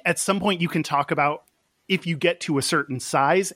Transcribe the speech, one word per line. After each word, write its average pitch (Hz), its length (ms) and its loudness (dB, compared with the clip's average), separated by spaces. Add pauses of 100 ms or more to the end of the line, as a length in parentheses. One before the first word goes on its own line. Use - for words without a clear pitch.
at 170 140 0
some 196 220 0
point 190 180 0
you 170 80 0
can 160 160 -2
talk 143 280 -2
about 147 320 0 (440)
if 190 200 0
you 165 100 -2
get 175 240 0
to 147 160 0
a 135 40 2
certain 139 380 0
size 156 560 2